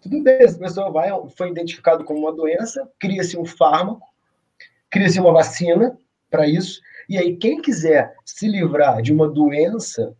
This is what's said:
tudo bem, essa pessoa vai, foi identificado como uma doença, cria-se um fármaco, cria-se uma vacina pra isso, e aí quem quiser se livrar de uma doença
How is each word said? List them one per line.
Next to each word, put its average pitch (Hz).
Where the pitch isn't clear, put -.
tudo 277
bem, 262
essa 170
pessoa 185
vai, 156
foi 180
identificado 165
como 151
uma 156
doença, 175
cria-se 185
um 170
fármaco, 165
cria-se 190
uma 180
vacina 170
pra 156
isso, 175
e 190
aí 175
quem 277
quiser 160
se -
livrar 147
de 131
uma 156
doença 151